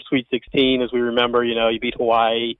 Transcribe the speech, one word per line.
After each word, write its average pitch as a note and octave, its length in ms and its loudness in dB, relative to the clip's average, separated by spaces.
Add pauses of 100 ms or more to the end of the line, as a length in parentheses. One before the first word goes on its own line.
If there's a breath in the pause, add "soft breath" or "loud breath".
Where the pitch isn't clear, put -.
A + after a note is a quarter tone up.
Sweet C3+ 240 -2
sixteen, C3 500 0
as A#2+ 100 -2
we B2 80 0
remember. A#2+ 440 0
You A#2 120 -2
know, A2+ 140 2
you A2+ 100 -2
beat A#2+ 180 -4
Hawaii A#2 640 0